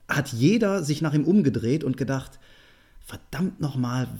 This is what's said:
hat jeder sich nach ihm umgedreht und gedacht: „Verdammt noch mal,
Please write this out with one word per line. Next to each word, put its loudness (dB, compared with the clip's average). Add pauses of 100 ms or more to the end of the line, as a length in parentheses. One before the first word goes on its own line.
hat -2
jeder 2
sich -2
nach 0
ihm 4
umgedreht 2
und -2
gedacht: -6 (640)
„Verdammt -6
noch -4
mal, -2 (120)